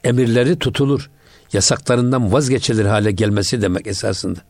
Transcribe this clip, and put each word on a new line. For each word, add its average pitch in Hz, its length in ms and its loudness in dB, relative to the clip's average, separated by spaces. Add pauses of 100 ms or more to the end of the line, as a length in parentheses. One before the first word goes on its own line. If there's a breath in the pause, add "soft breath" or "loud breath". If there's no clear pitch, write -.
Emirleri 123 540 2
tutulur, 139 520 -2 (420 soft breath)
yasaklarından 123 800 0
vazgeçilir 127 520 0
hale 104 280 2
gelmesi 104 500 0
demek 90 240 -2
esasında. 95 640 -6